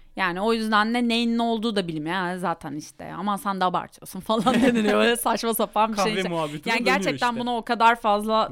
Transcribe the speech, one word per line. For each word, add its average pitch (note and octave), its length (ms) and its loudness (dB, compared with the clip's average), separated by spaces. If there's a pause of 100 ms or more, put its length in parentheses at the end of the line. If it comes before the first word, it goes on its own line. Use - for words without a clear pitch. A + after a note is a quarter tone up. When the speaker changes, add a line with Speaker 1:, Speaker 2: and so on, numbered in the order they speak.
(160)
Speaker 1:
Yani F3 260 -2
o A3+ 120 2
yüzden A3 400 2
de A#3+ 140 2
neyin A#3 300 2
ne A#3 40 0
olduğu A3+ 340 0
da F#3+ 120 0
bilinmiyor. D#3+ 280 -4
"Yani F3+ 240 -4
zaten E3+ 360 -6
işte D#3+ 420 -14
aman G3 180 -2
sen G3 260 -4
de F#3 40 2
abartıyorsun." - 540 -6
falan A3+ 340 0
<laughs> A#3+ 80 4
deniliyor. A3+ 380 4
Böyle A#3 160 4
saçma A#3 380 0
sapan A3 380 0
bir G#3+ 40 -4
Speaker 2:
Kahve G3+ 260 0
Speaker 1:
şey. F3 100 -2
Speaker 2:
muhabbetine D#3 420 -2
Speaker 1:
Yani A#3 60 0
Speaker 2:
dönüyor B3 180 2
Speaker 1:
gerçekten A3 320 0
Speaker 2:
işte. A#3 100 -4
Speaker 1:
buna A#3+ 180 -4
o A3+ 80 -6
kadar A#3 300 4
fazla A3 560 0